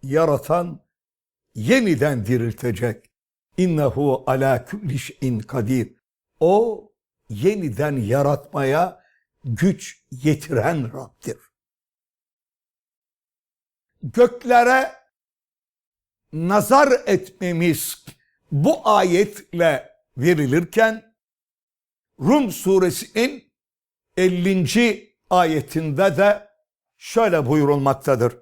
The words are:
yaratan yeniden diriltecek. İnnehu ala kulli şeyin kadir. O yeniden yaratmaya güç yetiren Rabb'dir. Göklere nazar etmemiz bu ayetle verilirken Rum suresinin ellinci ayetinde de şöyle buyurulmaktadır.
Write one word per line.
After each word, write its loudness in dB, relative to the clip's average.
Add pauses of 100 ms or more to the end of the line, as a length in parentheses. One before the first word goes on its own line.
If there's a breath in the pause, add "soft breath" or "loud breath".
yaratan -2 (680)
yeniden 0
diriltecek. -4 (460)
İnnehu 0
ala 0
kulli -6
şeyin -6
kadir. -4 (440)
O 2 (460)
yeniden -2
yaratmaya -2 (400 soft breath)
güç -4
yetiren -2
Rabb'dir. -14 (2750)
Göklere 2 (1400)
nazar 2 (140)
etmemiz -2 (460)
bu 0
ayetle 0 (200)
verilirken 0 (1040)
Rum 2
suresinin -2 (640)
ellinci 0 (120)
ayetinde 0
de 2 (480)
şöyle 0
buyurulmaktadır. 0